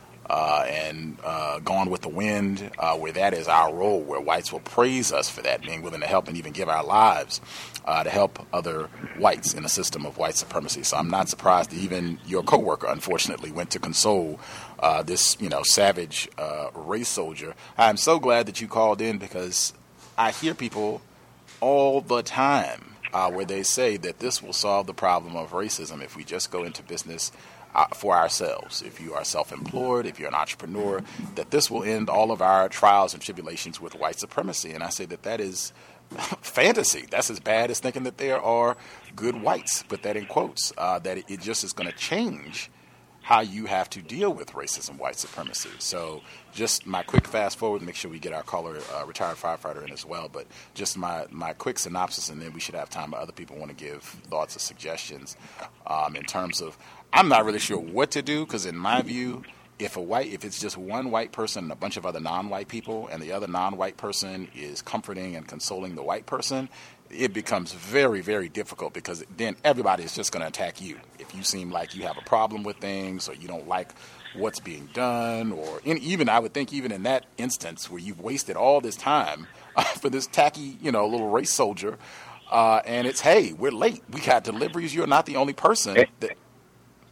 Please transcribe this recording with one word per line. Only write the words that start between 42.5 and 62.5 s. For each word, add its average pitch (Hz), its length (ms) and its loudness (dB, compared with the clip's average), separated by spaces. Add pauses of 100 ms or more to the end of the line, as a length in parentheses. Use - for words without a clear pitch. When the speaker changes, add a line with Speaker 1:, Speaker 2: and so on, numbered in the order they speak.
Speaker 1:
how 117 200 6
you 107 260 -6
have 95 240 0
to 95 100 -12
deal 151 320 -2
with - 200 -10
racism, 69 440 -8
white 65 200 -6
supremacy. - 600 -8
So 80 460 -6 (280)
just - 360 -2
my 92 160 -2
quick - 240 2
fast 104 320 0
forward, 104 240 -2
make 87 100 -10
sure - 160 -10
we 82 80 -12
get 82 160 -10
our 76 80 -6
caller, 82 380 -8 (160)
uh, 73 100 -8
retired 82 320 -4
firefighter 78 480 -6
in 69 80 -14
as 65 100 -12
well, 80 280 -10
but 71 160 -12 (260)
just - 240 -6
my, 87 320 -4
my 82 240 -8
quick - 240 -4
synopsis, 90 520 -4
and 78 120 -12
then 80 120 -14
we 82 60 -14
should - 140 -8
have 76 160 -8
time 76 220 -10
for 69 60 -8
other 78 160 -10
people 73 240 -16
wanna 73 160 -12
give 71 280 -14
thoughts - 540 -6
or - 40 -12
suggestions, - 800 -10 (480)
um, 76 300 -2
in 73 80 -12
terms 90 360 -4
of, 80 160 -8 (380)
I'm 175 140 8
not 113 180 8
really 107 140 0
sure 98 200 -2
what 87 320 0
to 147 120 -2
do, 151 220 -2
'cause 104 200 -6
in 87 120 -6
my 107 240 2
view, 123 420 -6 (360)
if 101 180 -6
a 92 40 -4
white, 117 300 -2
if 92 120 -10
it's 104 160 -10
just 101 180 -8
one 107 340 -6
white 113 200 -2
person 107 340 -6
and 78 60 -8
a 73 40 -8
bunch 101 220 -6
of 87 80 -8
other 85 140 -4
non-white 95 480 -6